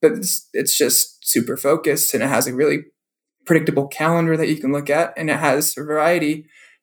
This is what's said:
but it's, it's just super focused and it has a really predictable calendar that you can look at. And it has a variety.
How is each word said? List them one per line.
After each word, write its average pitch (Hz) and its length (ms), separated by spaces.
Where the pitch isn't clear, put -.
but 160 100
it's, 220 400
it's - 260
just - 480
super 127 300
focused 156 580
and 127 80
it 135 60
has 127 200
a 127 60
really 143 260
predictable 156 420
calendar 165 480
that 156 140
you 156 80
can 135 160
look 143 160
at. 165 260
And 160 140
it - 80
has 151 400
a 151 60
variety. 151 580